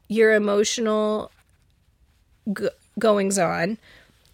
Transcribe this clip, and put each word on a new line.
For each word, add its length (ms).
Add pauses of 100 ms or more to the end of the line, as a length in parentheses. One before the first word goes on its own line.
your 280
emotional 1000 (1200)
g-, 120 (300)
goings-on?" 800 (560)